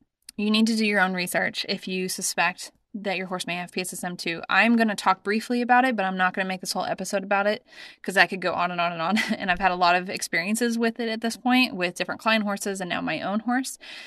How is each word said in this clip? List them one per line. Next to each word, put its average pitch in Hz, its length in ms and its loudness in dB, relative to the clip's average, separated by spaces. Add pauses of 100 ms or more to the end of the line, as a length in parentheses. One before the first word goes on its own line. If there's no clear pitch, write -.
(360)
you 208 140 0
need 220 160 6
to 226 100 2
do 220 80 2
your 208 160 2
own 185 140 4
research 180 560 -2
if 190 180 -4
you 185 220 -2
suspect - 640 -2 (240)
that 196 220 -4
your 185 100 -6
horse 180 180 -6
may 170 80 -4
have 175 180 -8
P 190 100 -4
S 180 120 -6
S - 100 -10
M 180 140 -6
two. 170 320 -4
I'm 220 260 6
gonna 220 200 2
talk 190 280 2
briefly 226 380 -2
about 247 240 4
it, 254 100 2
but 196 100 0
I'm 190 120 -2
not 185 160 2
gonna 190 140 -2
make 185 120 -6
this - 120 -8
whole 185 140 -2
episode 196 380 -4
about 196 220 0
it 214 180 -2 (380)
'cause 190 160 -2
I 180 80 10
could 185 160 -6
go 180 100 0
on 175 200 0
and 175 100 -2
on 175 120 0
and 165 80 -4
on. 185 160 0
<laughs> 214 200 -2
And 190 140 -2
I've 180 80 0
had 190 120 4
a 180 40 0
lot 180 200 4
of 180 140 0
experiences 220 680 -2
with 233 240 0
it 233 80 -2
at 226 140 -4
this 226 160 -2
point 247 380 2
with 180 180 -2
different - 260 -4
client 220 260 2
horses 196 360 -4
and 175 80 -6
now 170 100 -2
my 160 220 -4
own 202 200 -2
horse. 247 360 -2 (300)